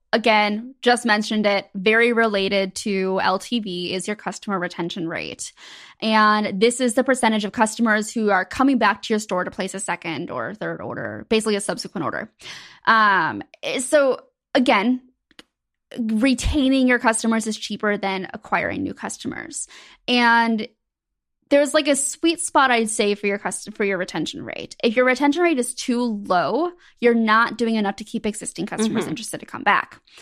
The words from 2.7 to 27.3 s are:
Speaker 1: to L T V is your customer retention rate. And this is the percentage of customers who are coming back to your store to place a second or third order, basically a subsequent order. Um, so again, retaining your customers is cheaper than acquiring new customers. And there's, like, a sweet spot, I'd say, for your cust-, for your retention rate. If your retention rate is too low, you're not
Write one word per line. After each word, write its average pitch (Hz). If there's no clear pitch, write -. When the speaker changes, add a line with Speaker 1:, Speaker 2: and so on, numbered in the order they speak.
Speaker 1:
to 190
L 190
T 240
V 180
is 185
your 208
customer 196
retention 175
rate. 82
And 214
this 247
is 247
the 254
percentage 226
of 196
customers 220
who 214
are 185
coming 269
back 208
to 226
your 214
store 180
to 185
place 190
a 196
second 170
or 127
third 170
order, 107
basically 220
a 196
subsequent 185
order. -
Um, 190
so 277
again, 247
retaining 254
your 247
customers 226
is 214
cheaper 208
than 190
acquiring -
new -
customers. -
And 233
there's, 285
like, 311
a 277
sweet -
spot, 269
I'd 226
say, 208
for 202
your 202
cust-, -
for 214
your 196
retention 170
rate. -
If 220
your 254
retention 285
rate 330
is -
too 240
low, 202
you're 240
not 226